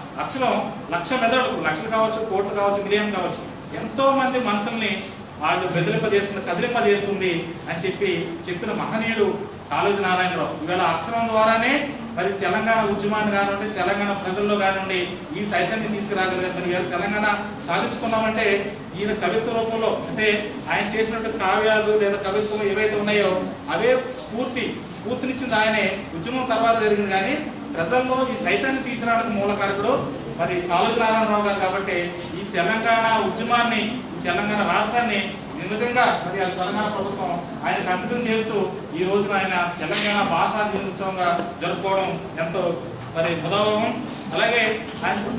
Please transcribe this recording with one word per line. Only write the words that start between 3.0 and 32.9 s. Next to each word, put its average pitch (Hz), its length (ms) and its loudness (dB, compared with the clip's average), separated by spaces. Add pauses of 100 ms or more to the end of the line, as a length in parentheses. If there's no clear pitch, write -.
కావచ్చు, 180 320 -4 (360)
ఎంతో 269 300 2
మంది 254 300 2
మనసుల్ని 214 600 -2 (380)
వాళ్ళు 175 280 0
బెదిరింపజేస్తుంది, 196 840 0
కదిలింపజేస్తుంది 196 1040 0 (140)
అని 170 180 -4
చెప్పి 180 520 -2 (100)
చెప్పిన 208 240 -4
మహనీయుడు 214 880 0 (100)
కాళోజీ 196 320 2
నారాయణరావు. 180 640 0
ఇవాళ 180 160 0
అక్షరం 220 480 0
ద్వారానే 226 680 4 (200)
మరి 185 180 0
తెలంగాణ 208 580 2
ఉద్యమాన్ని 208 460 0
కానివ్వండి, 202 380 0
తెలంగాణ 202 380 0
ప్రజల్లో 196 440 0
కానివ్వండి, 190 600 0 (220)
ఈ 208 80 -2
సైతాన్ని 214 420 0
తీసుకురాగలిగారు. 185 720 0
మరి 180 100 -2
ఇవాళ 180 120 0
తెలంగాణ 202 560 0 (280)
సాధించుకున్నామంటే 220 1120 0 (220)
ఈయన 208 160 0
కవిత్వ 220 440 0
రూపంలో, 226 500 0
అంటే 208 460 0 (160)
ఆయన 196 160 0
చేసినట్టు 220 420 0
కావ్యాలు 214 680 4
లేదా 202 180 2
కవిత్వం 208 460 0
ఏవైతే 208 340 2
ఉన్నాయో 208 460 2 (300)
అవే 240 240 4
స్ఫూర్తి, - 840 -4 (200)
స్ఫూర్తినిచ్చింది 247 540 -2
ఆయనే. 214 600 2
ఉద్యమం 247 360 -2
తర్వాత 226 320 4
జరిగింది, 202 280 2
కానీ 190 240 0 (420)
ప్రజల్లో 254 560 2
ఈ 208 120 -4
సైతాన్ని 208 380 0
తీసుకురావడానికి 233 540 0
మూల 202 180 0
కారకుడు 196 580 0 (260)
మరి 180 220 0
కాళోజీ 190 400 2
నారాయణరావు 220 420 4
గారు. 202 180 2
కాబట్టి 185 520 0 (280)
ఈ - 120 -8
తెలంగాణ 220 760 2